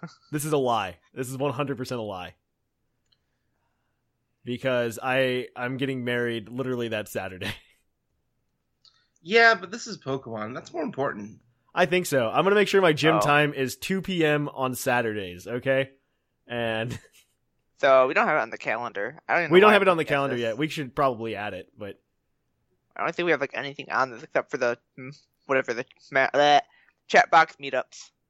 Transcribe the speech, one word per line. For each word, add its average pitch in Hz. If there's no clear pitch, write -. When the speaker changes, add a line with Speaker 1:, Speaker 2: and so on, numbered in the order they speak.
Speaker 1:
This 147
is 151
a 151
lie. 113
This 131
is 131
one 139
hundred 135
percent 127
a 110
lie. 90
Because 120
I, 127
I'm 123
getting 131
married 120
literally 123
that 107
Saturday. 95
<laughs> -
Speaker 2:
Yeah, 226
but 185
this 220
is 208
Pokemon. 120
That's 147
more 330
important. 131
Speaker 1:
I 180
think 180
so. 123
I'm 123
gonna 196
make 208
sure 196
my 170
gym 151
Speaker 3:
Oh. -
Speaker 1:
time 147
is 131
two 190
P 180
M 147
on 131
Saturdays, 107
okay? 135
And 117
<laughs> -
Speaker 3:
So 131
we 139
don't 208
have 160
it 147
on 113
the 110
calendar. 117
I -
don't 170
even 151
Speaker 1:
We 185
Speaker 3:
know -
Speaker 1:
don't 214
Speaker 3:
why 208
Speaker 1:
have 208
it 190
Speaker 3:
I'm 185
Speaker 1:
on 170
the 160
Speaker 3:
looking 143
at -
Speaker 1:
calendar 139
Speaker 3:
this. 120
Speaker 1:
yet. 113
We 151
should 143
probably 113
add 101
it, 90
but 101
Speaker 3:
I -
don't 160
think 175
we 175
have, 143
like, 139
anything 139
on 127
this 113
except -
for 143
the, 120
mm, 131
whatever, 131
the 117
ma-, 135
bleh, 147
chat -
box 160
meetups. 135